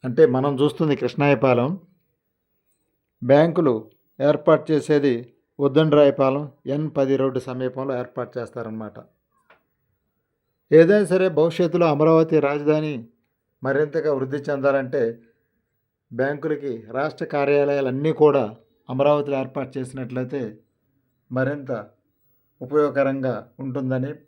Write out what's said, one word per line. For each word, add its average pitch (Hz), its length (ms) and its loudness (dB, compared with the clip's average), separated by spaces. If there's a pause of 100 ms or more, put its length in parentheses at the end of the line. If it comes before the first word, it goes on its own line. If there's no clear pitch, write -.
అంటే 131 220 4
మనం 131 340 0
చూస్తుంది 147 360 0
కృష్ణాయపాలెం, 135 840 2 (1400)
బ్యాంకులు 147 680 2 (380)
ఏర్పాటు 151 440 2
చేసేది 139 640 0 (260)
ఉద్దండరాయపాలెం 143 920 2 (140)
ఎన్ 147 300 -4
పది 135 200 0
రోడ్డు 131 240 -2
సమీపంలో 127 580 -6
ఏర్పాటు 123 400 -10
చేస్తారన్నమాట. 110 540 -12 (1800)
ఏదైనా 180 320 6
సరే 185 240 0
భవిష్యత్తులో 165 580 0
అమరావతి 160 540 4
రాజధాని 147 680 -2 (540)
మరింతగా 147 520 -2
వృద్ధి 131 220 -4
చెందాలంటే 135 840 -2 (920)
బ్యాంకులకి 139 760 -6
రాష్ట్ర 151 340 -6
కార్యాలయాలన్నీ 143 880 0
కూడా 139 440 2 (340)
అమరావతిలో 143 500 0
ఏర్పాటు 131 380 -10
చేసినట్లయితే 127 800 -8 (760)
మరింత 131 560 -6 (760)
ఉపయోగకరంగా 135 1000 -2
ఉంటుందని 131 540 -6 (140)